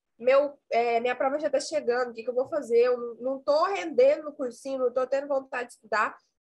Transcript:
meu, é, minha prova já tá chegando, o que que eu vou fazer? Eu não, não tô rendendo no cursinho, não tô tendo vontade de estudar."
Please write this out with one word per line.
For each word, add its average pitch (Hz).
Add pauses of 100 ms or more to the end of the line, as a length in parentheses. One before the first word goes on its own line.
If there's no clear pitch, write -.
(200)
meu, 277 (100)
é, 233
minha 247
prova 277
já 302
tá 269
chegando, 247
o -
que 226
que 247
eu 240
vou 262
fazer? 233
Eu 247
não, 240
não 262
tô 302
rendendo 311
no 294
cursinho, 269
não 247
tô 254
tendo 277
vontade 269
de -
estudar." 220 (280)